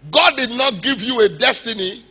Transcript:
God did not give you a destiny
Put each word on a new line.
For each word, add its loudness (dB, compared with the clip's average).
God 4
did -2
not -2
give -2
you 0
a 6
destiny -2